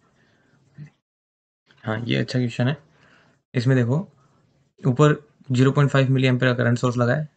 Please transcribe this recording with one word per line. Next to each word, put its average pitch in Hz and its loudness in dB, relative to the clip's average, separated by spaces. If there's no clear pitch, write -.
हाँ, 110 -6
ये 127 -2
अच्छा 127 -2
question 123 -4
है। 151 -4
इसमें 131 0
देखो, 127 -2
ऊपर 147 2
ज़ीरो 131 4
पॉइंट 139 2
फ़ाइव 135 2
मिली 131 2
एम्पियर 127 2
का 120 -2
current 120 2
source 123 -2
लगा 120 0
है, 156 -6